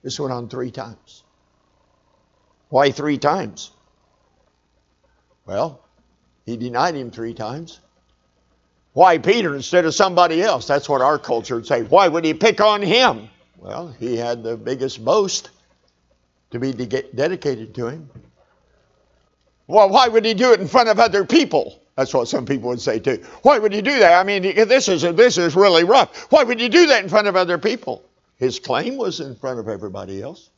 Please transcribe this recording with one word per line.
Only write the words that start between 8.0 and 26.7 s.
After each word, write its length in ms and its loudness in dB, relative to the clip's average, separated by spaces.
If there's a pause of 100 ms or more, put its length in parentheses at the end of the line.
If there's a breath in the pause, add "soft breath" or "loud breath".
Why 240 6
Peter 360 0
instead 300 0
of 100 -2
somebody 480 2
else? 240 -2
That's 220 -2
what 140 0
our 180 2
culture 340 -6
would 140 -6
say. 140 0
Why 260 4
would 160 -2
he 100 0
pick 260 0
on 220 2
him? 460 0 (300)
Well, 420 -12
he 160 -6
had 260 -6
the 140 -8
biggest 480 -10
boast 460 -2 (1000)
to 80 -10
be 140 -4
de-, 320 -6 (100)
dedicated 640 -6
to 100 -8
him. 240 -14 (1600)
Well, 200 4
why 200 4
would 160 2
he 100 0
do 180 4
it 80 4
in 60 -6
front 220 2
of 100 2
other 260 2
people? 560 -2 (160)
That's 160 -4
what 140 -2
some 180 -6
people 260 -4
would 100 -6
say 180 -4
too. 260 -4 (180 loud breath)
Why 180 4
would 120 0
he 80 -2
do 200 0
that? 180 8
I 60 2
mean, 180 -2
this 460 2
is, 140 0
this 360 4
is 160 0
really 300 6
rough. 480 2
Why 100 6
would 160 -2
he 100 -2
do 200 4